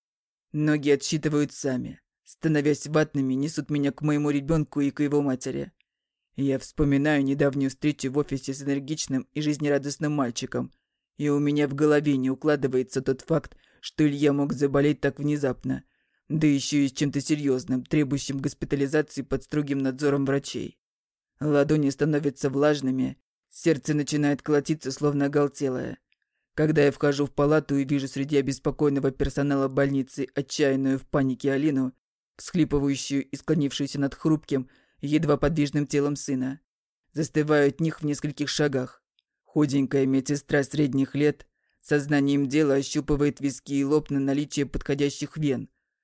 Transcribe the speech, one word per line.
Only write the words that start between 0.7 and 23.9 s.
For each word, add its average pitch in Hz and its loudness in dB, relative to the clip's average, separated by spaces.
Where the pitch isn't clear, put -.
отсчитывают 147 0
сами, - -6
становясь 147 0
ватными, 143 0
несут 147 -4
меня 143 0
к - -10
моему 147 0
ребёнку 147 0
и 139 2
к 147 -4
его 147 2
матери. 135 -4
Я 135 0
вспоминаю 143 2
недавнюю 139 0
встречу 143 -4
в 139 -2
офисе 139 -4
с 143 -10
энергичным 139 -4
и 151 -6
жизнерадостным 147 -2
мальчиком, 123 -4
и 147 -2
у 143 2
меня 147 2
в 139 -4
голове 147 4
не 131 0
укладывается 131 0
тот 131 -2
факт, - -2
что - 0
Илья 143 2
мог 143 0
заболеть 143 2
так 143 -2
внезапно, 143 -2
да 156 2
ещё 143 2
и 139 2
с 127 -4
чем-то 143 -2
серьёзным, 131 -2
требующим 139 -2
госпитализации 139 -2
под 131 -4
строгим 143 -2
надзором 139 0
врачей. 139 -4
Ладони 147 4
становятся 147 0
влажными, 135 0
сердце 151 0